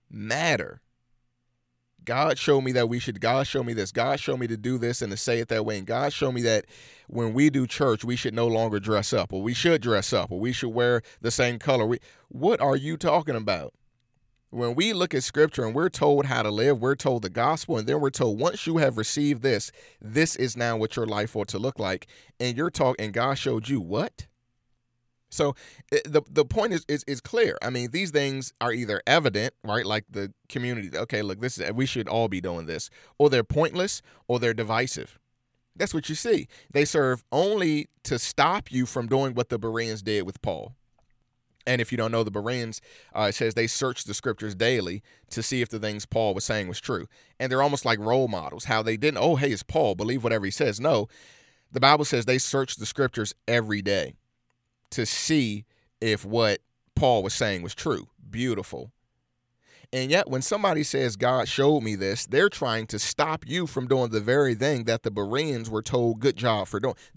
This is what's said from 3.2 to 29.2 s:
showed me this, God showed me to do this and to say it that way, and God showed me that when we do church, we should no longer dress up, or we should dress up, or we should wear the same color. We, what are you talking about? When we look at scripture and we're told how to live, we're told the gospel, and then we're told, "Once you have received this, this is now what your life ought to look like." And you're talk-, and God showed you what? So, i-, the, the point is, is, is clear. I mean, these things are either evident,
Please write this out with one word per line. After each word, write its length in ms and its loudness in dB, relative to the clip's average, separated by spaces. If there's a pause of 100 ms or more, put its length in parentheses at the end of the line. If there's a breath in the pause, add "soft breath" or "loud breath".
showed 180 -2
me 80 -4
this, 180 -4
God 280 0
showed 200 -2
me 80 -2
to 100 -4
do 200 -2
this 240 -2
and 100 -4
to 60 -6
say 220 0
it 80 -2
that 180 0
way, 140 -2
and 80 -12
God 260 -2
showed 200 0
me 100 -2
that 220 4 (420 loud breath)
when 260 -2
we 160 8
do 160 2
church, 380 2
we 120 -2
should 200 -4
no 100 2
longer 340 2
dress 320 0
up, 220 0
or 80 -4
we 140 -2
should 260 4
dress 320 0
up, 180 0
or 80 -6
we 140 -2
should 160 -4
wear 320 2 (200 loud breath)
the 100 0
same 260 0
color. 280 2
We, 140 0 (300 soft breath)
what 320 0
are 140 4
you 200 -4
talking 400 0
about? 380 -4 (800)
When 240 -2
we 180 2
look 220 0
at 80 0
scripture 420 2
and 100 -2
we're 140 2
told 380 2
how 160 0
to 80 0
live, 280 2
we're 160 2
told 280 0
the 60 -4
gospel, 480 0
and 100 -4
then 120 2
we're 120 0
told, 280 0
"Once 260 0
you 120 0
have 200 2
received 440 0
this, 300 0 (280 loud breath)
this 360 0
is 200 -2
now 220 -2
what 180 -2
your 120 -2
life 280 -2
ought 140 -4
to 100 -4
look 200 -4
like." 280 -4 (320 loud breath)
And 160 -2
you're 140 0
talk-, 300 2
and 140 -4
God 240 0
showed 300 -2
you 140 0
what? 460 -4 (1000)
So, 260 0 (360 loud breath)
i-, 140 4
the, 240 2
the 160 4
point 260 0
is, 160 -2
is, 180 -2
is 140 -4
clear. 420 0
I 80 -2
mean, 220 -4
these 200 -2
things 500 0
are 100 0
either 340 -2
evident, 480 2 (100)